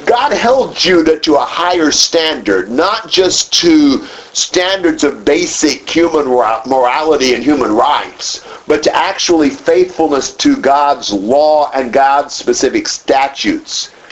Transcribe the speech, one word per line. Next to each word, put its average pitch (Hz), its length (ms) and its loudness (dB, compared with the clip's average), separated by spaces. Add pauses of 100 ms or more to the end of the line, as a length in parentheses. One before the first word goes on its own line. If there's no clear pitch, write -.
God 220 260 0
held 233 440 0
Judah 160 440 2
to 156 140 0
a 131 100 2
higher 170 460 0
standard, 113 800 0
not 175 400 -2
just - 500 0
to 147 460 4 (260)
standards 180 720 -2
of 117 200 -2
basic 156 640 -2
human 160 400 0
ra-, 113 360 0
morality 131 680 2
and 117 80 -4
human 127 300 0
rights, 120 720 -2 (220)
but 147 180 0
to - 120 0
actually 160 540 0
faithfulness 160 840 0
to 143 200 2
God's 139 560 0
law 143 600 2
and 127 200 -4
God's 139 420 2
specific 120 520 -2
statutes - 1040 -4 (220)